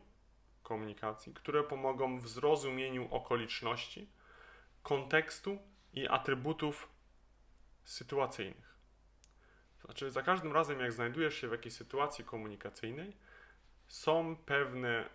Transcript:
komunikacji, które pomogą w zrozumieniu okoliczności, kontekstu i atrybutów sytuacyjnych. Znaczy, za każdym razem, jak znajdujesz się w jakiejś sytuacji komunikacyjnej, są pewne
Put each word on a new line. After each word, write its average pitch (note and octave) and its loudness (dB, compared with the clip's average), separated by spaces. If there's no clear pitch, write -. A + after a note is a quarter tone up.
komunikacji, G#2+ -6
które D3 0
pomogą C3+ 0
w A#2 -8
zrozumieniu C3 2
okoliczności, A#2+ -2
kontekstu D#3 2
i C3+ -2
atrybutów C#3+ 0
sytuacyjnych. - -2
Znaczy, - -6
za B2+ -2
każdym E3 2
razem, D3 4
jak B2 0
znajdujesz B2+ 0
się B2 -4
w A2 0
jakiejś A#2 -6
sytuacji C#3 -2
komunikacyjnej, A2+ -8
są E3 2
pewne B2+ 2